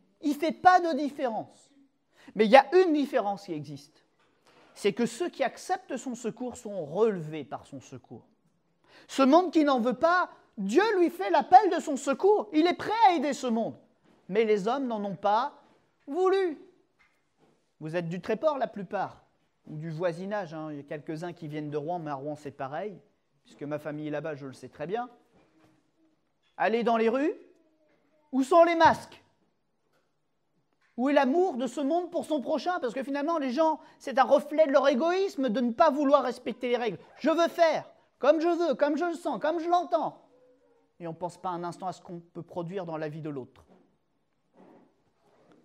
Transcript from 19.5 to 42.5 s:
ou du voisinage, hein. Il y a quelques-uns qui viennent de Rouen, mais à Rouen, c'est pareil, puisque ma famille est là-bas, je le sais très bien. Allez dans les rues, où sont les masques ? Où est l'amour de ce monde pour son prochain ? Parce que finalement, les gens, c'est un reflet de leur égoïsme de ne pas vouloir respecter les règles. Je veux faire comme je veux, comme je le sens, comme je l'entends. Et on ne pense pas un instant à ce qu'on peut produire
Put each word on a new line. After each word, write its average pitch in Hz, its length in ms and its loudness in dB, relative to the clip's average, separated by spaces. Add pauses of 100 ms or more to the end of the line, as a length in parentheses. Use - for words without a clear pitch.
ou 151 120 -14
du 160 120 -10
voisinage, 175 640 -6
hein. 156 180 -12
Il 147 60 -12
y - 40 -14
a - 20 -14
quelques-uns 160 500 -10
qui 165 140 -14
viennent 151 220 -10
de 147 80 -6
Rouen, 165 220 -6
mais 151 120 -8
à 143 40 -6
Rouen, 143 200 -8
c'est 143 160 -14
pareil, 156 480 -10 (440)
puisque - 200 -20
ma 147 160 -6
famille 151 280 -10
est 147 40 -6
là-bas, 151 240 -6
je 139 120 -12
le 127 60 -14
sais 127 160 -18
très 151 180 -12
bien. 240 220 -6 (1500)
Allez 220 260 0
dans 226 140 2
les 220 120 2
rues, 277 240 0 (960)
où 262 120 0
sont 339 200 6
les 339 120 4
masques ? 320 440 2 (1800)
Où 254 120 0
est 294 40 2
l'amour 294 420 2
de 240 120 -4
ce 302 140 -8
monde 330 300 -2
pour 320 140 -6
son 302 160 -2
prochain ? 339 380 -2
Parce 240 140 -4
que 269 100 -6
finalement, 285 340 -4
les 269 140 -4
gens, 311 280 0 (180)
c'est 269 220 -4
un 262 40 8
reflet 302 440 2
de 277 40 0
leur 277 160 4
égoïsme 320 600 0
de 226 120 -2
ne 240 100 0
pas 320 180 4
vouloir 285 340 4
respecter 247 460 -6
les 240 80 2
règles. 226 220 -4 (180)
Je 269 120 0
veux 330 180 4
faire 320 420 0 (300)
comme 302 200 4
je 320 80 0
veux, 330 280 0
comme 247 220 0
je 339 80 -2
le 339 100 -4
sens, 285 240 -6
comme 320 200 -2
je 330 100 -6
l'entends. 330 520 -2 (800)
Et 143 80 -12
on 165 40 -10
ne 165 60 -14
pense 170 200 -10
pas 190 120 -10
un 175 140 -6
instant 175 240 -10
à 175 60 -6
ce - 80 -20
qu'on 175 180 -16
peut 170 240 -16
produire 175 420 -8